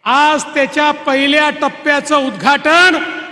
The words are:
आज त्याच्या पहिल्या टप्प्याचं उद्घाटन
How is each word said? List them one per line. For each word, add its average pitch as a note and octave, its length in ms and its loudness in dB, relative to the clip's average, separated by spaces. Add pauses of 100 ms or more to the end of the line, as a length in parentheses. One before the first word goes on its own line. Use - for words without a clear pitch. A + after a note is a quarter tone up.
आज D4 340 2
त्याच्या D4 480 -2
पहिल्या C#4+ 580 0
टप्प्याचं D4 680 -2 (100)
उद्घाटन C#4+ 680 2 (360)